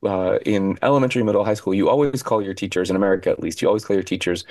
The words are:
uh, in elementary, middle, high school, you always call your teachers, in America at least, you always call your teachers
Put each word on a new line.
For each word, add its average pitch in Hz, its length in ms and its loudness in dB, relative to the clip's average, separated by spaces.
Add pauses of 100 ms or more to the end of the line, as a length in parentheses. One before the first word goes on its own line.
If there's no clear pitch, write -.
uh, 92 420 0
in 98 360 0
elementary, 131 400 2
middle, 104 220 2
high 107 100 2
school, 95 200 -2
you 98 140 2
always 139 340 0
call 110 200 0
your 98 120 -6
teachers, 95 360 -2
in 92 60 2
America 95 340 2
at - 100 0
least, 82 220 -6
you 95 60 2
always 107 160 0
call 101 120 -2
your 95 60 0
teachers 90 480 -4